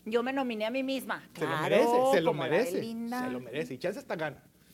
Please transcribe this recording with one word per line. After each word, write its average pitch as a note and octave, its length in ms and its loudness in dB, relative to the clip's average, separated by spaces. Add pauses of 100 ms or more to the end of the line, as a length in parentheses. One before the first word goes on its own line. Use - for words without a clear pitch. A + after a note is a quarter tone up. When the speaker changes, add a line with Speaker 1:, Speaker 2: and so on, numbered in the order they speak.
Speaker 1:
Yo A3+ 160 0
me C4 120 -2
nominé A#3 320 -2
a A3+ 60 0
mí C4 120 -2
misma. A3+ 500 -6
Speaker 2:
Se E3 80 -8
lo D#3+ 60 0
Speaker 1:
Claro, D#3+ 160 0
Speaker 2:
merece, - 240 6 (260)
se F3+ 80 6
lo E3 100 4
Speaker 1:
como C#3+ 120 0
la B2+ 60 0
Speaker 2:
merece, G#3+ 260 2
Speaker 1:
Belinda. A#3 480 -4
Speaker 2:
se B3 80 -4
lo B2 80 -6
merece. B2+ 340 -6
Y B2+ 40 -8
chance G3 220 -4
hasta G#3+ 180 -6
gana. D3+ 260 -4 (300)